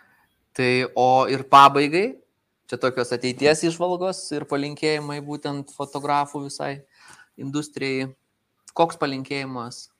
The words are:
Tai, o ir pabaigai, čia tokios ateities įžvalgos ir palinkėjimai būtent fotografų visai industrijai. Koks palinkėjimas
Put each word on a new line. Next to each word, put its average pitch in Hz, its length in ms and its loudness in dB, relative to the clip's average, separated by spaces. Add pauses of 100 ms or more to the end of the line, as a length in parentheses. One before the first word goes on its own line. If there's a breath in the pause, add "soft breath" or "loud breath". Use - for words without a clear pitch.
(560 soft breath)
Tai, 127 140 2 (220)
o 127 340 4
ir 135 200 -2
pabaigai, 143 600 6 (640)
čia 123 100 -6
tokios 127 320 0
ateities 127 520 2
įžvalgos 175 560 -2 (100)
ir 147 180 -6
palinkėjimai 147 720 -4
būtent 143 500 -8
fotografų 143 760 -4
visai 143 260 -8 (640 soft breath)
industrijai. 135 760 -6 (600)
Koks - 280 0
palinkėjimas 135 880 -6 (120)